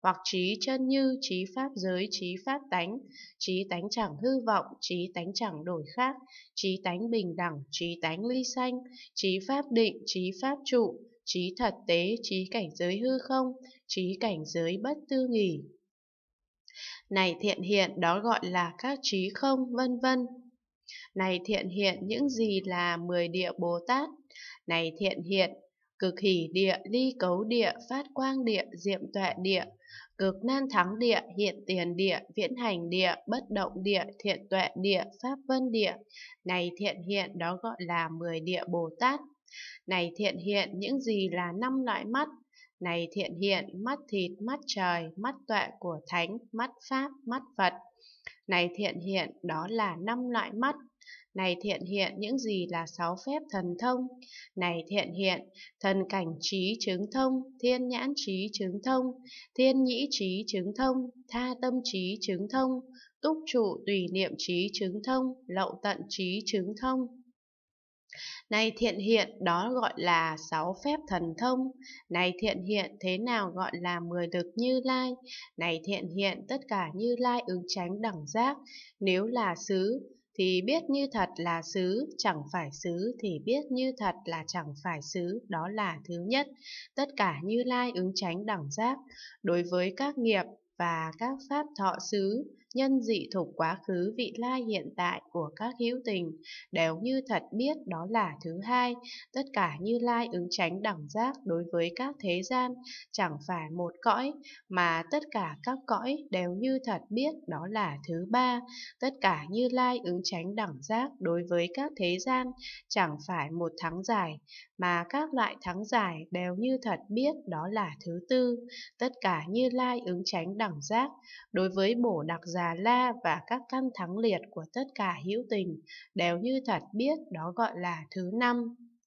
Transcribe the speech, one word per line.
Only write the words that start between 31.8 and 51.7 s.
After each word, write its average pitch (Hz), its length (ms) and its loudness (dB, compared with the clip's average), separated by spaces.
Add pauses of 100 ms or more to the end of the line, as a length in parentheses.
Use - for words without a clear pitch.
địa, 185 220 4 (180)
viễn 214 200 0
hành 185 340 -2
địa, 180 240 4 (140)
bất 240 220 -2
động 202 220 0 (100)
địa, 190 220 4 (200)
thiện 196 260 0
tuệ 190 260 2
địa, 185 280 2 (180)
pháp 269 160 -2 (100)
vân 262 220 2
địa. 214 220 2 (520)
Này 180 320 0
thiện 196 320 -2
hiện, 190 300 0
đó 175 240 0
gọi 226 160 -4
là 170 300 0 (100)
mười 165 220 -2
địa 175 280 0
Bồ 170 220 0 (100)
Tát. 269 200 4 (640)
Này 175 300 0
thiện 202 200 0
hiện, 196 420 0
những 247 220 -2
gì 208 320 2
là 175 280 0
năm 262 220 0
loại 220 220 0
mắt? 269 240 0 (520)
Này 170 320 0
thiện 185 280 -2
hiện, 190 240 2 (200)
mắt 269 140 -2 (100)
thịt, 185 220 0 (100)
mắt 254 260 -4
trời, 175 380 0 (120)
mắt 240 180 -4 (140)
tuệ 208 180 2 (120)
của 165 300 -4
thánh, 175 300 0 (140)
mắt 233 180 -2 (200)
pháp, 269 200 0 (160)
mắt 240 160 -4 (140)
Phật. 196 160 4 (760)
Này 175 300 4
thiện 202 240 -2
hiện, 180 300 0 (120)
đó 165 280 -2
là 214 300 0
năm 240 300 -2
loại 226 220 0
mắt. 262 220 0 (600)
Này 185 280 2
thiện 196 220 -2